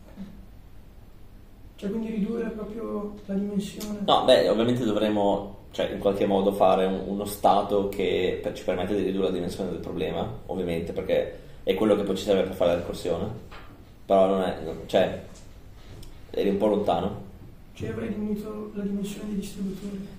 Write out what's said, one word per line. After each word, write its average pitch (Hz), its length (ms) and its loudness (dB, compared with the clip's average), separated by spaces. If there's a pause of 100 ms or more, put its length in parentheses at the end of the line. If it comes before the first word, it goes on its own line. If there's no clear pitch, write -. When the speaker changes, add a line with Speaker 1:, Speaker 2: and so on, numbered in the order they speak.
(1800)
Speaker 1:
Cioè, 202 140 -6
quindi 226 200 -4
ridurre 226 400 -2
proprio 214 640 -8 (120)
la 196 80 -4
dimensione. 202 680 -4
Speaker 2:
No, 135 200 4
beh, - 240 8
ovviamente 120 360 4
dovremo, 104 720 2 (160)
cioè, - 180 0
in 104 80 -6
qualche 98 280 4
modo 98 260 4
fare 95 320 6
un, 95 240 0
uno 101 160 -2
stato 98 640 4
che 90 520 2
per-, - 140 -4
ci - 80 -10
permette 92 320 0
di 98 80 2
ridurre 95 220 2
la 92 80 2
dimensione 90 380 -4
del 85 100 -6
problema, 85 520 -4 (140)
ovviamente, 85 460 -2
perché - 480 -2 (240)
è 98 100 2
quello 104 220 6
che 101 60 0
poi 95 140 0
ci - 80 -6
serve 98 180 4
per 92 120 -4
fare 87 180 4
la 87 60 4
ricorsione. 85 480 -4 (800)
Però 95 200 8
non 95 160 2
è, 87 220 -2
non, 80 220 -8
cioè, 87 360 2 (1080)
eri - 200 0
un 98 60 2
po' 104 100 2
lontano. 95 640 0 (420)
Speaker 1:
Cioè, - 160 -8
avrei 226 220 -6
diminuito 208 640 -6
la 202 80 -4
dimensione 202 480 -4
dei 196 80 -4
distributori. 196 720 -6 (100)